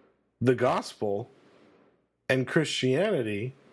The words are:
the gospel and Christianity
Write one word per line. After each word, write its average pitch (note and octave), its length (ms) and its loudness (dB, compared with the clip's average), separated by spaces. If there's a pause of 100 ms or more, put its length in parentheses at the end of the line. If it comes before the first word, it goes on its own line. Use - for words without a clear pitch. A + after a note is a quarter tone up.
(400)
the B2 140 4
gospel B2 760 -2 (1000)
and C3 180 2
Christianity C3 1080 0 (180)